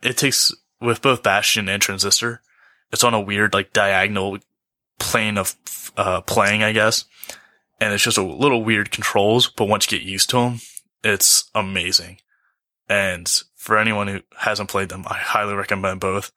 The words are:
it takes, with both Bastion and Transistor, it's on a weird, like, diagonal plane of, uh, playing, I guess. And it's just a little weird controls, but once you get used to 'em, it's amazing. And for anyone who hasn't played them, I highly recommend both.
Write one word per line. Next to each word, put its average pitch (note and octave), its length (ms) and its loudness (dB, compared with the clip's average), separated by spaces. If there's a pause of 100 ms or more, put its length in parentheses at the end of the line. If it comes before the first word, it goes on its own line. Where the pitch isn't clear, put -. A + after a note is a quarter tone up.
it B2+ 140 -2
takes, - 360 2 (280)
with A#2 220 0
both B2+ 200 2
Bastion G2+ 460 2
and G2+ 120 -2
Transistor, G2+ 600 -2 (500)
it's A2+ 120 2
on A#2 100 4
a G#2+ 60 2
weird, G2+ 340 2
like, G2 180 0
diagonal G2 680 2 (600)
plane G#2+ 400 0
of, - 160 -2 (420)
uh, F#2+ 260 0
playing, G#2+ 400 2
I G#2+ 100 2
guess. A2 320 2 (760)
And G#2+ 120 0
it's G2+ 120 0
just A2 140 2
a G2+ 40 2
little A#2 420 0
weird G#2+ 260 0
controls, A2+ 580 2
but G#2 200 -2
once G#2 220 0
you G#2 80 0
get D2+ 80 -10
used F#2+ 240 -2
to B2+ 100 2
'em, A#2+ 200 -2 (440)
it's - 500 2
amazing. F#2 680 -4 (680)
And F#2+ 400 -2 (280)
for G#2+ 220 0
anyone G#2+ 300 0
who G2 120 -6 (180)
hasn't G#2 320 -4
played G2 180 -2
them, F2+ 200 -12
I - 100 -8
highly G#2 360 -2
recommend G2 460 -4
both. G2 360 -4